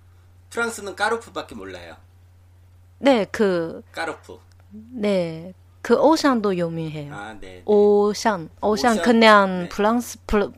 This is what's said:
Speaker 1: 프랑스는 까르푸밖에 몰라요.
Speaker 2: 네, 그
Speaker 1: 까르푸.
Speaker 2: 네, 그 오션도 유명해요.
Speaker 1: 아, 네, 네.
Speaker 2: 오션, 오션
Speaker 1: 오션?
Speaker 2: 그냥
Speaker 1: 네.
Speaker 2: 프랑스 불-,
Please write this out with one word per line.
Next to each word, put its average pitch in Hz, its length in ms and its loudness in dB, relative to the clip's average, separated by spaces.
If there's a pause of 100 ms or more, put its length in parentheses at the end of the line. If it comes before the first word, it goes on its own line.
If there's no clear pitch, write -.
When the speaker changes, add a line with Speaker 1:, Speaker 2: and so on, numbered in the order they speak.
(500)
Speaker 1:
프랑스는 226 460 -8
까르푸밖에 202 600 -6
몰라요. 90 420 -16 (1040)
Speaker 2:
네, 240 320 2
그 175 500 -2 (100)
Speaker 1:
까르푸. 156 480 -12 (300)
Speaker 2:
네, 196 840 -6 (280)
그 233 180 2
오션도 247 580 2
유명해요. 160 560 -8
Speaker 1:
아, 104 200 -14
네, - 60 -18
네. - 260 -18
Speaker 2:
오션, 208 840 2 (120)
오션 214 320 0
Speaker 1:
오션? 208 100 -2
Speaker 2:
그냥 208 600 6
Speaker 1:
네. 170 60 -10
Speaker 2:
프랑스 226 580 -2
불-, 196 300 -2